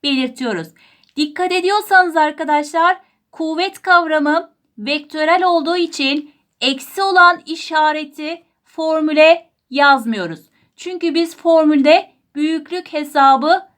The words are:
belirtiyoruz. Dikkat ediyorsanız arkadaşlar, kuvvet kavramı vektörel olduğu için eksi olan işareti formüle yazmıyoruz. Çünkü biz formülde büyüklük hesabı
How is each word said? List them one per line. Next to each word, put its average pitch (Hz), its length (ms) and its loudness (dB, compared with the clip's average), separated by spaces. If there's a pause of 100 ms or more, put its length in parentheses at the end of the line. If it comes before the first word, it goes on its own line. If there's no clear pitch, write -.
belirtiyoruz. 254 640 -6 (480)
Dikkat 302 360 -4
ediyorsanız 370 640 0
arkadaşlar, 302 840 0 (320)
kuvvet 320 500 -6
kavramı 320 720 0 (260)
vektörel 302 680 -2
olduğu 339 320 0
için 294 580 -4 (260)
eksi 269 420 -4
olan 349 440 4
işareti 311 960 -4 (220)
formüle 320 840 0 (200)
yazmıyoruz. 226 680 0 (360)
Çünkü 349 380 -6
biz 330 220 -4
formülde 311 720 2 (240)
büyüklük 320 580 -6
hesabı 294 720 2 (160)